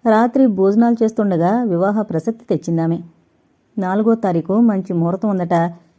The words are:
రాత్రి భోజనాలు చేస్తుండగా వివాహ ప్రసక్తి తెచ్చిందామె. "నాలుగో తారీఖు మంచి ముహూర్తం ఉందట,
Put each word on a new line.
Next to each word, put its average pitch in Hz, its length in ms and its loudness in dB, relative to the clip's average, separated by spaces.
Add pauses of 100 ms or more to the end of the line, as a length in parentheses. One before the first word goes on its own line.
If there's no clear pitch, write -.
(100)
రాత్రి 240 360 2
భోజనాలు 214 560 2
చేస్తుండగా 208 600 0
వివాహ 202 400 0
ప్రసక్తి 202 420 -6
తెచ్చిందామె. 165 540 -2 (800)
"నాలుగో 208 360 0
తారీఖు 180 380 -2
మంచి 202 400 0
ముహూర్తం 175 360 -2
ఉందట, 175 440 0 (260)